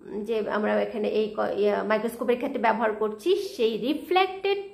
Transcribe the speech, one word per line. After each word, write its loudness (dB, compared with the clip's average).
যে -2
আমরা 2
এখানে -2
এই 0
ক-, -2
ইয়া, 2
মাইক্রোস্কোপের 0
ক্ষেত্রে -4
ব্যবহার 2
করছি, 0
সেই 0
reflected 0